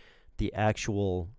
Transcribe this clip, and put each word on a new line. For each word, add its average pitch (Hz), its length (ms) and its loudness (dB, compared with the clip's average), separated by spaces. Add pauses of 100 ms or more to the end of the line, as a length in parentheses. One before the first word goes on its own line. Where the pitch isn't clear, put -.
(380)
the - 160 -2
actual 101 760 0 (100)